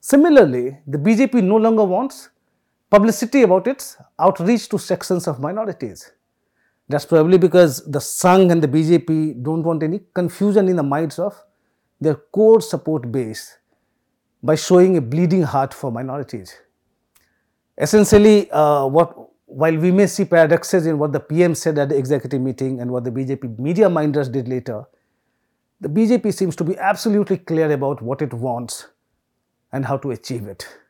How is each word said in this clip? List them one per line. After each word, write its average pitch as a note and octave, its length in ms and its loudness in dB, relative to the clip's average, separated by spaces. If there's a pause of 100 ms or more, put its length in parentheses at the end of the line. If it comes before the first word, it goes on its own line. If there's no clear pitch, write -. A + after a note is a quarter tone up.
Similarly, F3 760 4 (100)
the C#3+ 100 -6
B F#3 180 2
J B3+ 120 2
P B3 140 0
no F#3+ 160 2
longer A3 260 2
wants G3+ 460 -4 (600)
publicity A3 540 2
about F#3 240 2
its - 280 -10 (220)
outreach F#3+ 520 0
to G3+ 100 -2
sections F#3 480 -4
of C#3 120 -6
minorities. D#3+ 720 -10 (760)
That's C#3+ 180 -4
probably E3 320 4
because E3+ 480 4
the C#3+ 140 -6
Sangh F#3 520 2
and E3 120 2
the D3+ 40 0
B D#3 160 0
J E3+ 140 2
P D#3 360 -2
don't D3 280 -6
want D#3 220 -4
any E3 180 -4 (120)
confusion F#3+ 560 0
in F3+ 60 0
the D#3+ 80 -2
minds D3 360 -4
of G3+ 200 -6 (640)
their D3 140 0
core A3 460 4
support D3+ 500 -6
base A2+ 460 -8 (840)
by D3+ 140 0
showing F3+ 420 4
a D3+ 40 0
bleeding D#3+ 420 0
heart C3+ 300 -4
for C3+ 180 -10
minorities. B2 640 -12 (1200)
Essentially, G#3 720 4
uh, D3 380 0
what, D#3+ 280 0 (300)
while D#3+ 320 -2
we F3 140 0
may F#3+ 160 4
see G3 180 -4
paradoxes E3 640 2
in D#3+ 100 -2
what D3 140 -2
the C#3+ 80 -2
P D#3+ 240 -2
M E3+ 100 2
said D3+ 240 -2
at C#3+ 120 -2
the C#3+ 80 0
executive C3+ 440 -2
meeting C3 380 -6
and A#2+ 100 -8
what B2 140 -6
the B2 80 -6
B B2+ 140 -6
J C3 100 -6
P B2 140 -12 (100)
media F3 280 0
minders D3+ 400 -2
did B2+ 200 -6
later, B2 380 -8 (920)
the E3 100 -8
B G#3+ 180 0
J B3 100 2
P D#4 140 -2
seems F#3 240 -4
to - 80 -4
be F3 140 -4
absolutely G3+ 600 -2
clear D#3+ 340 -2
about C#3 300 -4
what C3 220 -6
it B2 100 -8
wants A#2+ 540 -8 (840)
and C3+ 140 -6
how C#3 120 -4
to C#3 120 -8
achieve A2+ 380 -10
it. G2 200 -16 (220)